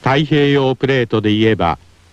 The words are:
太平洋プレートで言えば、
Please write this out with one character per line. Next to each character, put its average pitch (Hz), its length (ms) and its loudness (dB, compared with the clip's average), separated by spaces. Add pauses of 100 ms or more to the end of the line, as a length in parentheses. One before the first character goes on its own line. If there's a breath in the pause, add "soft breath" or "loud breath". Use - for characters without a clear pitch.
太 139 120 0
平 143 280 0
洋 135 260 0
プ 127 140 -4
レ 135 140 0
ー 117 40 0
ト 110 140 -2
で 104 160 0
言 110 160 2
え 107 40 0
ば、 82 220 -2 (360)